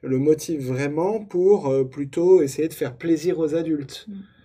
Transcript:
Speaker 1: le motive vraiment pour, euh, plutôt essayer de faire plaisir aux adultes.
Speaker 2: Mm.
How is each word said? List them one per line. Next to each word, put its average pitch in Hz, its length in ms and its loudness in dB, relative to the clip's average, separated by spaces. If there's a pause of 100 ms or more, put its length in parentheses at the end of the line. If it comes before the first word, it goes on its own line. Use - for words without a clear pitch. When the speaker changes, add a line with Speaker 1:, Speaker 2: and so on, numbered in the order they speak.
Speaker 1:
le 131 160 -2
motive 151 500 0
vraiment 151 560 -2
pour, 190 460 2
euh, 135 140 2
plutôt 160 580 4
essayer 147 260 -2
de 160 60 -6
faire 135 240 -6
plaisir 165 420 0
aux 156 160 0
adultes. 160 520 -4
Speaker 2:
Mm. 208 60 -14 (320)